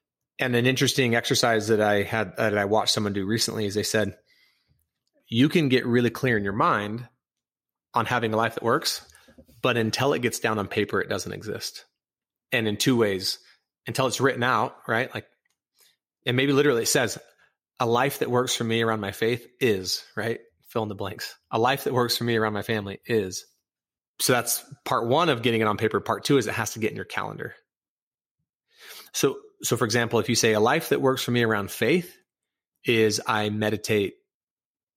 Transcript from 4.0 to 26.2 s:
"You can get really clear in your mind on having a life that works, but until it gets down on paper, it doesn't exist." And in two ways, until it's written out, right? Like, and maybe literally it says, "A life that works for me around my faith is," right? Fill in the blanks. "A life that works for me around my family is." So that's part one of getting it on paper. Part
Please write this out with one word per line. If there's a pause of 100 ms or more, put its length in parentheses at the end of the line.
"You
can
get
really
clear
in
your
mind (840)
on
having
a
life
that
works, (580)
but
until
it
gets
down
on
paper,
it
doesn't
exist." (640)
And
in
two
ways, (480)
until
it's
written
out, (100)
right?
Like, (960)
and
maybe
literally
it
says, (640)
"A
life
that
works
for
me
around
my
faith (140)
is," (100)
right? (280)
Fill
in
the
blanks. (160)
"A
life
that
works
for
me
around
my
family
is." (760)
So
that's (200)
part
one
of
getting
it
on
paper.
Part